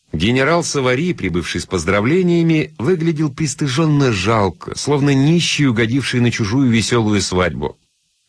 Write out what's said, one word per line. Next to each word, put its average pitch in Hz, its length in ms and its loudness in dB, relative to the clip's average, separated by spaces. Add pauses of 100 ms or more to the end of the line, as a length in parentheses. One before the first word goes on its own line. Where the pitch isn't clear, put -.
(140)
Генерал 131 500 0
Савари, 143 500 -2
прибывший 87 460 -4
с - 60 -8
поздравлениями, 156 1120 0
выглядел 160 520 0
пристыжённо 143 840 0
жалко, 98 640 -2
словно 139 360 0
нищий, 147 540 2
угодивший 120 540 0
на 120 100 2
чужую 120 400 0
весёлую 107 500 2
свадьбу. 85 560 -4 (520)